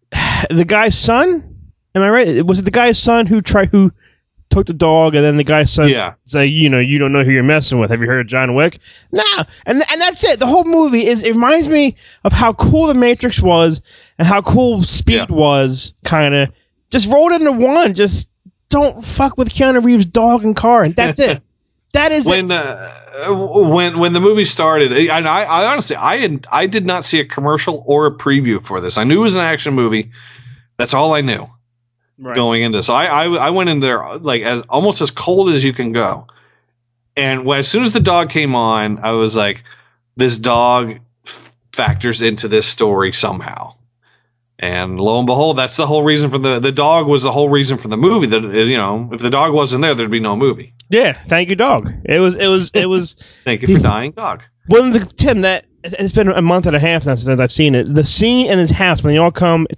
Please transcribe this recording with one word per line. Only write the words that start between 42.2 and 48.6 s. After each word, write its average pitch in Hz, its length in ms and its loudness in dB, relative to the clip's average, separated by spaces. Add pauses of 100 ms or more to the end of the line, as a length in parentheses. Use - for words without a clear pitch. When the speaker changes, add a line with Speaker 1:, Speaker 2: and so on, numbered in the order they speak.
Speaker 2:
into 110 260 -2
this 107 180 0
story 95 460 0
somehow." - 600 -8 (840)
And 90 420 -6
lo 110 180 0
and 123 80 -2
behold, 139 320 0
that's 127 180 -4
the 156 100 -2
whole 151 180 0
reason 151 260 0
for 139 80 -4
the, 131 220 -2
the 135 120 -2
dog 147 360 0
was 139 160 2
the 131 80 -2
whole 143 180 0
reason 139 280 0
for 110 100 -14
the 107 100 -4
movie. 175 300 2
That, 110 160 0
uh, 107 40 -8 (120)